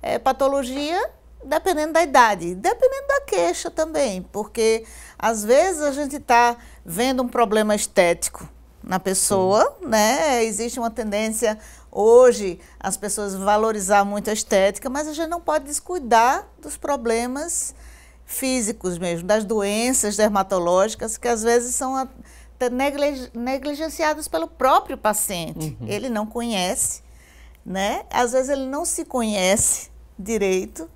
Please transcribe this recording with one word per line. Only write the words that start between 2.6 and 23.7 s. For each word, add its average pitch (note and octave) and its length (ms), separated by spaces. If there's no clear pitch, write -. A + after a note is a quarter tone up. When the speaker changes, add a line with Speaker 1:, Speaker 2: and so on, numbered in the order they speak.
Speaker 1:
da C#5 140
queixa F4 480
também, A3+ 520
porque A3 520
às G#3+ 260
vezes D4+ 380
a C#4+ 100
gente C#4+ 260
tá A#3+ 380
vendo B3 380
um B3 60
problema G#3+ 460
estético - 760
na F#3 180
pessoa, F#3+ 800
Speaker 2:
Sim. F4 80
Speaker 1:
né? A#3+ 560
Existe A3+ 340
uma A#3 120
tendência G#3+ 680
hoje G#3+ 680
as F#3+ 160
pessoas G3+ 380
valorizar G#3 680
muito G#3 260
a - 20
estética, G3+ 580
mas D4 180
a D#4 40
gente D#4 160
não E4+ 120
pode D#4 240
descuidar C#4 840
dos D4+ 160
problemas B3+ 1000
físicos A3 760
mesmo, E3+ 280
das G#3+ 180
doenças G#3+ 720
dermatológicas, G3 1000
que A#3+ 100
às A3+ 140
vezes A#3+ 320
são C4 200
até - 760
negli-, C#4 640
negligenciadas D4 960